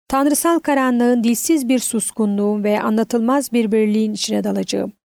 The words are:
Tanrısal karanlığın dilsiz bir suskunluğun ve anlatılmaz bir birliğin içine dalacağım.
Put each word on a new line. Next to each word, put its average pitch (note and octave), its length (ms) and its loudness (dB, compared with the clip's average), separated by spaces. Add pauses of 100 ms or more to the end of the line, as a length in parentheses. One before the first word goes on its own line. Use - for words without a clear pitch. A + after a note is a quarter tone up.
Tanrısal D4 520 2
karanlığın B3 640 2
dilsiz A#3+ 460 0
bir B3+ 100 2
suskunluğun G#3 840 -2
ve G#3 180 0
anlatılmaz A#3 720 0
bir A3+ 180 0
birliğin G#3+ 420 2
içine G#3 300 -4
dalacağım. G3 500 -4 (200)